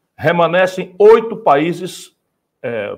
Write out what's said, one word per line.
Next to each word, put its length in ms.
Remanescem 840
oito 380
países, 760
é, 360